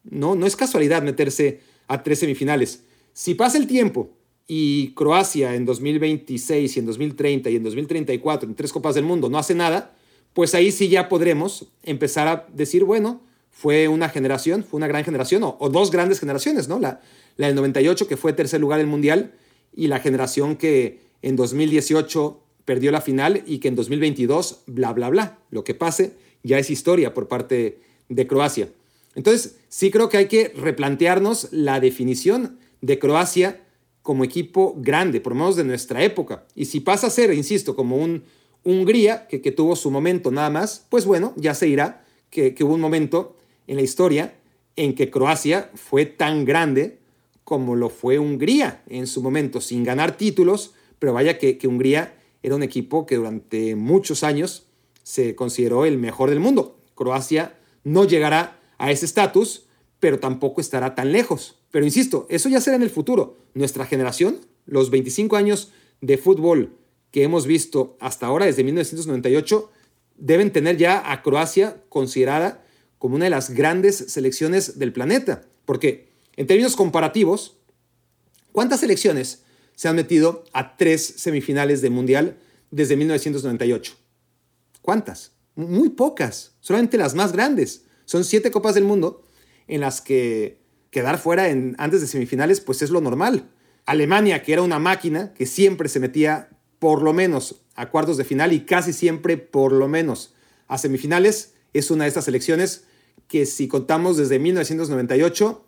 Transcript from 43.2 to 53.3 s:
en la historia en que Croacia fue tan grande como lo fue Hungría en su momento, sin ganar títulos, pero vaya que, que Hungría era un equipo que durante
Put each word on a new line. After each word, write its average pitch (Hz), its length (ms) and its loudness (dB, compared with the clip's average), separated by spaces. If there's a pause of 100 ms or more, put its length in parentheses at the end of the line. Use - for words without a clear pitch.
en 135 80 -6
la 139 60 0
historia 156 540 0 (400)
en 139 200 -2
que 131 140 -2
Croacia 156 680 0
fue 143 300 0
tan 151 400 -2
grande 151 540 0 (440)
como 123 320 -4
lo 117 140 0
fue 131 300 0
Hungría 151 680 0
en 127 200 -8
su 131 140 -6
momento, 131 400 -2
sin 120 240 -4
ganar 131 320 -2
títulos, 190 560 2 (260)
pero 135 140 0
vaya 156 240 2
que, 131 200 0
que 135 100 -4
Hungría 131 520 0 (240)
era 131 120 -2
un 143 80 -2
equipo 143 420 -4
que 135 100 -2
durante 110 600 -4